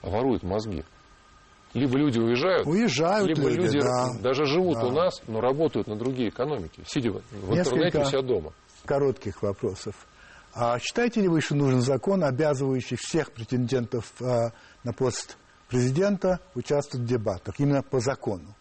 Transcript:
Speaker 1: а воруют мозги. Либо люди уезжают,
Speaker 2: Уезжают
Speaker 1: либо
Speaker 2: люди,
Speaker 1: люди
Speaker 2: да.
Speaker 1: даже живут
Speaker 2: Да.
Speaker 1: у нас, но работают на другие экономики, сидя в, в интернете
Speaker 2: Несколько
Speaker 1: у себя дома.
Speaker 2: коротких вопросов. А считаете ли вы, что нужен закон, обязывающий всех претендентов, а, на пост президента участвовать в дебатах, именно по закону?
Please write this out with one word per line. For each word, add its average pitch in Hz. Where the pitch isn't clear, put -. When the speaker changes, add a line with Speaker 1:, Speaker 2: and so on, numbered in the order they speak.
Speaker 1:
а 76
воруют 113
мозги. 101
Либо 127
люди 143
уезжают, 120
Speaker 2:
Уезжают 180
Speaker 1:
либо 151
Speaker 2:
люди, 147
Speaker 1:
люди 143
Speaker 2:
да. 127
Speaker 1:
даже 135
живут 165
Speaker 2:
Да. 117
Speaker 1:
у 123
нас, 165
но 110
работают 135
на 107
другие 123
экономики, 104
сидя 120
в, 98
в 98
интернете 160
Speaker 2:
Несколько -
Speaker 1:
у 143
себя 139
дома. 101
Speaker 2:
коротких 131
вопросов. 101
А 120
считаете 233
ли 190
вы, 165
что -
нужен 131
закон, 151
обязывающий 135
всех -
претендентов, 123
а, 120
на 120
пост -
президента 180
участвовать 131
в 117
дебатах, 104
именно 143
по -
закону? 107